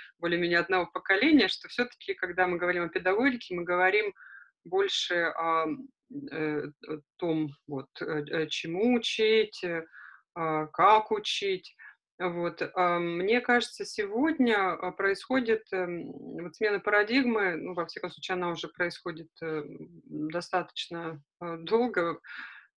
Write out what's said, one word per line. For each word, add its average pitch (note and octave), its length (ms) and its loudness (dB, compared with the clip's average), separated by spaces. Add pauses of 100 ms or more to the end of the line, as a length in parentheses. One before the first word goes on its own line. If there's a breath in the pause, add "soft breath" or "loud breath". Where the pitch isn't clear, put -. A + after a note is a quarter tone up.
(200 loud breath)
более-менее F3 400 2
одного F3 280 2
поколения, G#3+ 640 4
что - 200 -10
все-таки, - 460 -4
когда F3+ 320 0
мы F3+ 120 0
говорим F3 240 0
о E3 60 -2
педагогике, G3+ 680 0
мы F3 100 -2
говорим F#3 480 2 (520 loud breath)
больше F#3 500 0 (220)
о, E3 280 2
м, C#3+ 240 -4 (420)
э, D#3 320 -2 (260)
о D#3 100 -6 (180)
том, D#3+ 320 0 (180)
вот, C3+ 220 -8 (120)
э, E3+ 40 -6 (260)
э, D#3+ 180 -2
чему G3 460 0
учить, A3 680 2
э, E3 220 -4 (500 loud breath)
а, D#3 320 0
как G#3 440 6
учить. G3+ 640 -4 (440 loud breath)
Вот, F3 420 -2 (140)
а, F3 240 4
мне F3+ 420 0
кажется, A#3+ 440 0
сегодня, A3 880 2
а, F3+ 180 -4
происходит, A3 720 0 (100)
эм, F3 380 -4 (320)
вот F3 120 -12
смена G#3 240 0
парадигмы, G#3 800 2
ну, F3+ 180 -8
во E3+ 120 -2
всяком - 240 -8
случае, - 240 -6
она F3 160 0
уже D#3+ 180 -6
происходит, E3+ 600 -6 (120)
э, E3 60 -6
м, D#3 840 -8
достаточно, E3+ 880 -6 (200)
э, E3+ 180 -8
долго, F3+ 600 2 (580 loud breath)